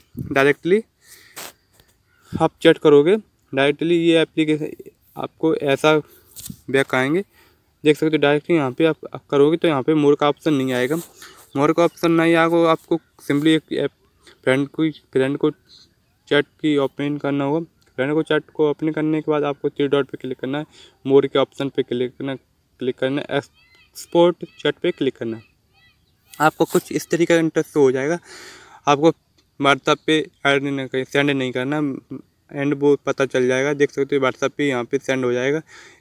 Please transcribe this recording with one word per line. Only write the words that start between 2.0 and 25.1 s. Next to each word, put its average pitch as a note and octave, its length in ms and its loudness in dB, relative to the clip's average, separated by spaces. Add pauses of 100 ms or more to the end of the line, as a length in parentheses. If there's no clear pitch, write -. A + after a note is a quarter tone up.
आप D#3+ 180 0 (100)
chat E3 160 6
करोगे, D3+ 380 6 (380)
directly D3 440 0
ये E3 240 2
application D#3 720 -4 (260)
आपको - 380 -4
ऐसा D3 400 2 (720)
back C3+ 260 0
आएंगे। C#3+ 280 0 (600)
देख D3 140 4
सकते D#3 180 0
हो D3+ 60 -2
directly D3 340 2
यहाँ C#3 160 0
पे D#3+ 140 0
आप, D#3 120 0 (160)
आप C3+ 80 -14 (100)
करोगे D3 260 4
तो - 100 -2
यहाँ D#3 160 0
पे D#3+ 120 0
मोर D3 200 4
का D3 140 2
option D3+ 240 -2
नहीं C3 200 -2
आएगा। B2+ 220 -2 (600)
मोर D3 180 2
का E3+ 100 2
ऑप्शन E3+ 280 0
नहीं E3 240 2
आएगा, E3 220 2 (140)
आपको E3 280 -2 (220)
simply D3 260 -2
एक D#3+ 260 0
ऐप, C#3+ 180 -4 (520)
friend C3+ 260 0
को, D#3+ 200 -4 (220)
friend C3+ 260 -2
को D3+ 140 0 (760)
चैट D3 180 2 (160)
की D3+ 160 0
open C#3+ 400 -4
करना C#3 260 -4
होगा। C#3+ 160 -2 (380)
फ्रेंड C3+ 160 -2
को D#3 100 0
chat D3+ 300 -2
को D3+ 160 0
open D#3 220 -4
करने D#3 300 -2
के D#3 100 -4
बाद D3 120 -2
आपको C#3+ 260 -4
three C#3+ 180 -2
dot C#3 220 0
पे - 80 -12
click C3 220 -10
करना C3+ 200 -6
है, D#3 60 -10 (400)
more C3+ 220 4
के C#3 120 0
option C3+ 300 -4
पे C#3 140 -4
click B2 280 -6
करना, C3+ 240 -10
क्लिक - 640 -10
करना C3+ 240 -4
है, - 160 -6
export - 1080 -2 (140)
chat D3 160 -2
पे - 160 -4
click - 260 -4